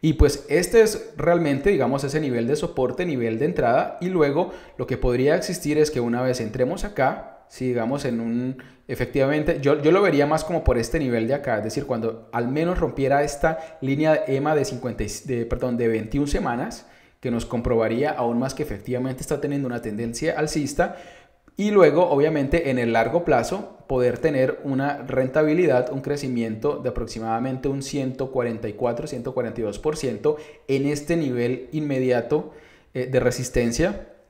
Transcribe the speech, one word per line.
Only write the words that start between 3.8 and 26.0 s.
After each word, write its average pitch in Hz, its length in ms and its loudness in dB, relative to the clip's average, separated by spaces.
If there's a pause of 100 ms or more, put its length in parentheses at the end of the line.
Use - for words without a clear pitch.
y 175 80 -2
luego 156 420 2 (280)
lo 123 80 -4
que 123 100 -4
podría 127 380 2
existir 170 420 -2
es 147 140 4
que 131 80 -2
una 120 240 0
vez 127 180 0
entremos 127 440 -2
acá, - 640 -2
si - 180 -6
digamos 123 380 -2
en 120 140 -2
un, 123 380 -4 (300)
efectivamente, 139 760 0
yo, 139 180 4
yo 147 120 4
lo 190 100 6
vería 147 240 4
más 156 180 0
como 170 200 -2
por 120 160 4
este 117 180 -2
nivel 117 300 0
de 135 80 0
acá, 127 240 -2
es 101 60 -6
decir, 139 200 -4
cuando 113 480 -4
al 120 140 -2
menos 170 320 -2
rompiera 139 420 2
esta - 580 -2
línea 147 340 2
de 135 240 0
ema 147 180 2
de 139 100 2
cincuenta 123 380 -6
y, 104 40 -4 (180)
de, 120 200 -2
perdón, 123 320 -2
de 117 100 2
veintiún 113 400 0
semanas, 147 600 -4 (320)
que 127 100 -6
nos 113 160 -2
comprobaría 120 640 0
aún 120 300 0
más 135 160 -2
que 151 80 -4
efectivamente 123 580 -6
está 147 180 -4
teniendo 143 280 -2
una 120 160 -6
tendencia 117 520 -4
alcista, 156 600 -2 (600)
y 208 120 0
luego, 175 400 8
obviamente, 143 640 2
en 123 80 0
el 117 140 2
largo 123 320 2
plazo, 156 520 0 (100)
poder 123 300 2
tener 135 460 0
una 139 360 -2
rentabilidad, 131 920 2
un 139 80 -6
crecimiento 131 800 -4